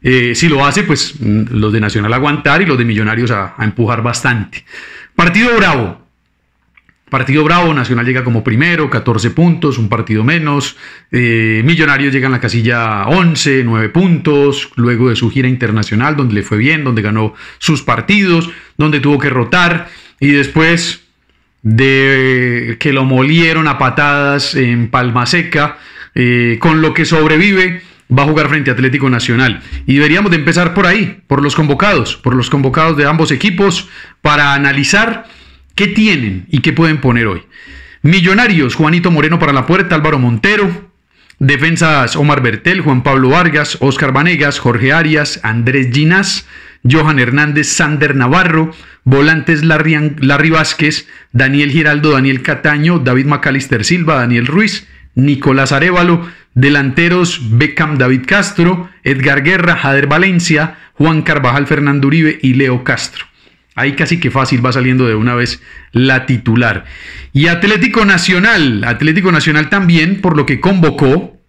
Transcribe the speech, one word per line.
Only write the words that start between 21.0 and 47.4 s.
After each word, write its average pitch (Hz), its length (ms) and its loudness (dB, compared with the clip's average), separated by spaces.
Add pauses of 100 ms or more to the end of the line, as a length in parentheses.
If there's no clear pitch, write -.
de 127 1160 0
que 139 140 -2
lo 135 100 0
molieron 156 640 2
a 135 100 -2
patadas 143 760 -2
en 120 320 0
Palma 123 380 -2
Seca, 165 540 -2 (360)
eh, 120 460 2
con 160 200 2
lo 156 120 0
que 160 100 -2
sobrevive, 175 800 0 (360)
va 143 60 2
a 143 40 0
jugar 151 200 0
frente 139 220 0
a 127 40 0
Atlético 127 360 0
Nacional. 120 520 -2 (240)
Y 135 100 2
deberíamos 170 360 2
de 170 60 2
empezar 170 360 0
por 190 140 2
ahí, 190 400 -2
por 139 160 0
los 143 120 -2
convocados, 147 600 0
por 127 200 -2
los 123 140 -2
convocados 147 460 0
de 143 100 2
ambos 156 260 0
equipos, 180 580 -2 (320)
para 147 320 2
analizar 143 720 0 (500)
qué 202 120 0
tienen 143 600 -2
y 131 100 0
qué 151 140 0
pueden 156 260 0
poner 120 280 0
hoy. 90 160 -6 (600)
Millonarios, 180 720 2
Juanito 170 360 0
Moreno 156 280 0
para 143 140 0
la 131 120 0
puerta, 180 300 0
Álvaro 151 240 0
Montero. 175 720 0 (480)
Defensas, 143 760 0
Omar 143 260 2
Bertel, 143 400 -2
Juan 131 200 2
Pablo 135 280 2
Vargas, 151 500 0
Oscar 135 340 0
Vanegas, 147 460 0
Jorge 120 340 0
Arias, 156 480 0
Andrés 117 500 0
Ginás, 165 540 0 (420)
Johan 151 300 2
Hernández, 147 500 0